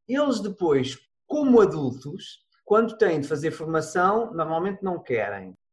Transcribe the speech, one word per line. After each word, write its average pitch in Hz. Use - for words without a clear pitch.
eles 262
depois, 156
como 269
adultos, 151
quando 226
têm 170
de 139
fazer 151
formação, 180
normalmente 165
não 185
querem. 101